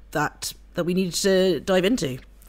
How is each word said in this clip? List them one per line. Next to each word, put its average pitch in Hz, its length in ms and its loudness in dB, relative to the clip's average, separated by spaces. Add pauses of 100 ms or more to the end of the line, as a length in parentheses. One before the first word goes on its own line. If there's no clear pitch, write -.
(120)
that, - 420 -6 (180)
that 175 120 -4
we 175 100 -2
needed 185 220 0
to 185 440 2
dive 185 240 2
into. 156 340 0 (300)